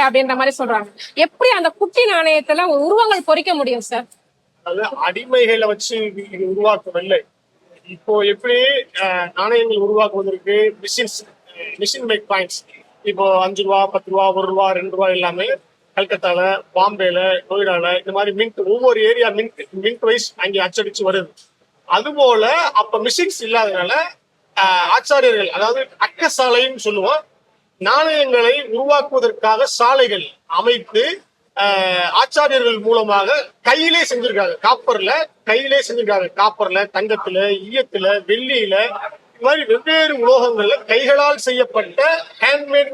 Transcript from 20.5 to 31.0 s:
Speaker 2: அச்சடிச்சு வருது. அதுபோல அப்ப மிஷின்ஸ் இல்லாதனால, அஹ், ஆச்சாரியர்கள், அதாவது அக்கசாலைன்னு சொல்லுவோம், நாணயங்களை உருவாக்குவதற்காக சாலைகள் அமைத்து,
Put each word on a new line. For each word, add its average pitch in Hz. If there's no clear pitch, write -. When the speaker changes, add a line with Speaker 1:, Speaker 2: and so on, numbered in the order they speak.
Speaker 2:
அச்சடிச்சு 202
வருது. 190
அதுபோல 233
அப்ப 214
மிஷின்ஸ் 330
இல்லாதனால, 220
அஹ், 185
ஆச்சாரியர்கள், 254
அதாவது 233
அக்கசாலைன்னு 254
சொல்லுவோம், 214
நாணயங்களை 269
உருவாக்குவதற்காக 254
சாலைகள் 240
அமைத்து, 214